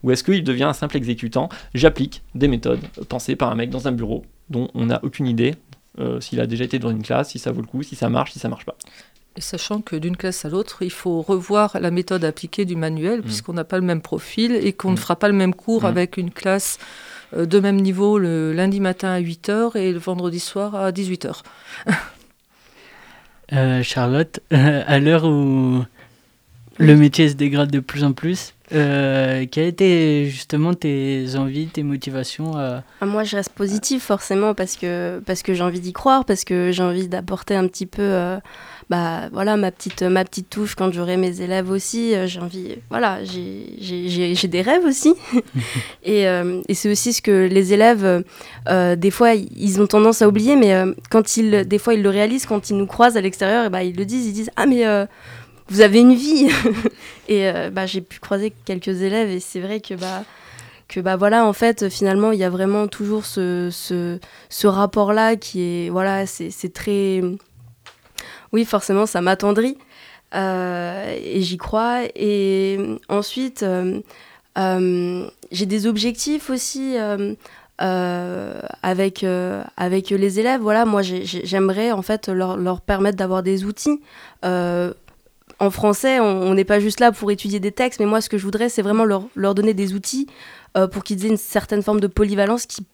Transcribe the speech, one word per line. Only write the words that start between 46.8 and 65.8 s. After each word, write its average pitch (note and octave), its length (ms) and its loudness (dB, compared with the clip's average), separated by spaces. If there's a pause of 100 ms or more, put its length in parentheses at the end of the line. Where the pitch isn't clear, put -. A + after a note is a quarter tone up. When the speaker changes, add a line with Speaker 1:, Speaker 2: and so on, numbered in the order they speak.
Speaker 4:
aussi G#3 220 0
ce A3+ 100 -2
que F#3+ 260 6
les F#3+ 260 4
élèves, G3+ 500 6 (460)
euh, F3+ 260 4
des F3+ 160 2
fois, A#3 240 6
ils G3 460 0
ont G#3 60 6
tendance G#3+ 340 6
à G#3+ 80 8
oublier, G#3+ 260 4
mais, G#3+ 180 8
euh, F#3 200 2 (160)
quand - 280 4
ils, G#3 280 4
des G3 120 0
fois, A#3 160 2
ils G#3+ 80 2
le G3 80 4
réalisent, G#3+ 360 0
quand G3+ 240 -4
ils G3+ 80 0
nous G3 100 0
croisent A#3 300 4
à G3+ 40 0
l'extérieur, G3 440 0
et G#3+ 40 0
bah, F#3 140 -2
ils F3+ 120 -4
le F#3+ 100 -2
disent, A#3+ 200 -2
ils G#3+ 80 -4
disent, « A3 220 -6
Ah, - 100 2
mais, A#3+ 220 4
euh, G3+ 180 2 (640)
vous G3 120 6
avez G#3 180 8
une B3 160 10
vie. » C#4 340 2 (520)
<laughs> - 280 -20
Et, G3+ 180 2
euh, F3 220 -2
bah, F#3+ 160 -4
j'ai F#3 160 -4
pu - 180 -18
croiser G3+ 320 -4 (140)
quelques F#3+ 380 -4
élèves G#3 260 0
et F#3 100 -4
c'est F3+ 220 -10
vrai G3+ 180 -6
que, G3+ 140 -12
bah, F#3 300 -8 (680)
que, - 100 -6
bah, F#3 160 0
voilà, G#3 300 4
en G#3 80 4
fait, A3+ 340 2
finalement, G3 440 2
il G#3+ 80 0
y F#3 40 2
a F#3 60 2
vraiment G3 380 0
toujours G#3 380 -4
ce, F3+ 460 -2
ce, F3 480 -6 (300)
ce - 180 0
rapport-là G#3 720 2
qui - 240 -8
est, F3 280 -4